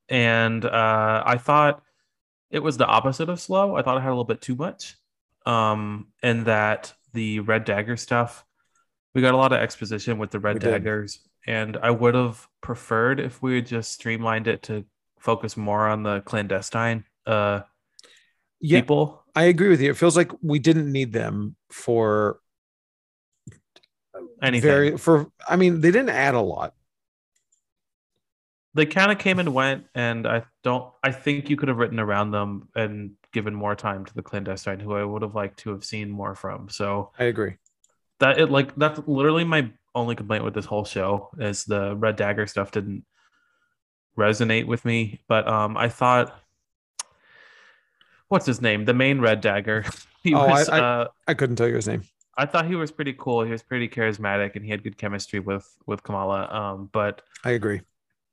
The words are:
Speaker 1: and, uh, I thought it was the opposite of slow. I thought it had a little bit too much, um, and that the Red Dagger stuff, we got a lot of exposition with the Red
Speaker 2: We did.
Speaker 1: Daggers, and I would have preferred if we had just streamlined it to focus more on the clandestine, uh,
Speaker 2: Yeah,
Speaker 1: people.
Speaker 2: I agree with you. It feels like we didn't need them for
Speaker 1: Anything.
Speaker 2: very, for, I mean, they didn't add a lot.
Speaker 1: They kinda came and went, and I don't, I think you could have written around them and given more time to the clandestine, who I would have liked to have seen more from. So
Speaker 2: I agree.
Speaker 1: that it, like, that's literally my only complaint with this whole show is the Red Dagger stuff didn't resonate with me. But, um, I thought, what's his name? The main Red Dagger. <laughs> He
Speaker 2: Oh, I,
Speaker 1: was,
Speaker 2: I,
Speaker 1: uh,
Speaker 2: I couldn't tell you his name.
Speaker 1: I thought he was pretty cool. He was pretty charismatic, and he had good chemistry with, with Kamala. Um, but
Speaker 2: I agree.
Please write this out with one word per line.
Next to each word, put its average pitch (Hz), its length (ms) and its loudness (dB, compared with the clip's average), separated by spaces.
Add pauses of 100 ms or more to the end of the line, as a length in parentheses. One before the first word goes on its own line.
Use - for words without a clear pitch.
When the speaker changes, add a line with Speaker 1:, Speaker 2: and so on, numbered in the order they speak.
Speaker 1:
and, 113 560 2
uh, 110 600 2
I 123 120 2
thought 147 460 2 (680)
it 156 80 -2
was 147 180 -2
the 123 80 4
opposite 131 440 2
of 175 100 -6
slow. 190 360 0
I 135 60 0
thought 131 160 0
it 131 40 -2
had 131 80 -4
a - 20 -2
little 123 120 -2
bit 110 180 -4
too 127 140 -6
much, - 400 -10 (500)
um, 107 640 0 (160)
and 117 220 0
that 107 480 0 (200)
the 107 260 -4
Red 110 260 0
Dagger 107 320 -2
stuff, - 480 -2 (720)
we 127 60 4
got 127 120 6
a 131 40 4
lot 131 140 4
of 120 80 2
exposition 110 600 -4
with 107 120 -6
the 107 80 -6
Red 104 160 0
Speaker 2:
We 110 40 -4
did. 110 120 0
Speaker 1:
Daggers, 104 480 -4 (280)
and 110 300 -4
I 117 140 0
would 120 220 4
have 123 340 0 (140)
preferred 120 580 -2
if 131 220 -8
we 127 140 0
had 123 100 0
just 117 280 -6
streamlined 113 540 -4
it - 160 -2
to 107 220 -8 (320)
focus - 400 -2
more 104 300 0
on 107 160 -2
the 101 180 -2
clandestine, 107 800 -2 (220)
uh, 104 360 0 (1000)
Speaker 2:
Yeah, 160 200 4
Speaker 1:
people. 147 420 0 (120)
Speaker 2:
I 160 80 4
agree 180 260 6
with 160 120 6
you. 139 100 4
It 127 60 -4
feels 170 200 4
like 175 140 4 (100)
we 151 180 0
didn't 156 320 2
need 135 220 -2
them 110 420 -4 (140)
for 107 680 2 (2000)
Speaker 1:
Anything. 131 280 4
Speaker 2:
very, 143 280 4
for, 156 340 4 (160)
I 165 80 2
mean, 180 260 4
they 170 100 8
didn't 247 180 2
add 131 260 2
a 117 60 2
lot. 85 320 -4 (2000)
Speaker 1:
They 156 120 4
kinda 190 300 2
came 190 240 0
and 165 140 -2
went, 135 320 0 (100)
and 117 320 -2
I 117 160 0 (200)
don't, 127 280 -2 (120)
I 135 80 2
think 143 380 -4
you 143 80 0
could 139 120 -2
have 123 80 -2
written 117 220 0
around 104 320 -2
them 101 440 -6
and 104 360 -6 (200)
given 107 240 -4
more 104 200 -4
time 98 300 -6
to - 80 -20
the - 80 -8
clandestine, 98 580 -8
who 104 140 -8
I 101 100 -2
would 104 200 -6
have 104 120 -8
liked 101 240 -6
to 110 120 -10
have 98 120 -10
seen 107 280 -10
more 98 240 -8
from. 101 340 -12
So 101 480 -6
Speaker 2:
I 123 80 0
agree. 107 300 -2 (640)
Speaker 1:
that 135 200 4
it, 156 120 4
like, 139 240 2
that's 151 320 0
literally 151 360 2
my 156 280 0 (240)
only 120 200 -2
complaint 107 280 -4
with 110 100 -4
this 104 120 -6
whole 104 200 -4
show 98 440 -2 (100)
is 104 260 -4
the 101 300 -2
Red 107 220 0
Dagger 104 280 0
stuff 98 260 -6
didn't 101 320 -6 (1120)
resonate 113 500 2
with 117 180 -4
me. 117 420 -2
But, 110 200 2
um, 107 280 0
I 113 140 0
thought, 123 500 2 (1900)
what's - 180 2
his 123 160 0
name? 107 240 2
The 123 80 4
main 135 280 4
Red 110 200 4
Dagger. 107 480 0
<laughs> - 60 -12 (280)
He 165 100 4
Speaker 2:
Oh, 147 60 6
I, 139 100 6
Speaker 1:
was, 143 180 6
Speaker 2:
I, 156 140 2
Speaker 1:
uh, 120 260 0 (180)
Speaker 2:
I 160 100 0
couldn't 123 200 0
tell 120 140 2
you 117 60 0
his 110 120 -2
name. 110 160 -4 (340)
Speaker 1:
I 135 80 0
thought 160 200 0
he 180 100 -4
was 156 160 -4
pretty 143 260 -6
cool. 117 260 0
He 113 80 -4
was 113 120 -8
pretty 120 240 -4
charismatic, 104 680 -2
and 101 80 -10
he 104 60 -10
had 101 120 -6
good 104 140 -10
chemistry 101 420 -6
with, 98 260 -6 (200)
with 101 180 -8
Kamala. 98 480 -4
Um, 98 400 -8
but 104 300 -2 (240)
Speaker 2:
I 127 60 0
agree. 104 300 -2 (520)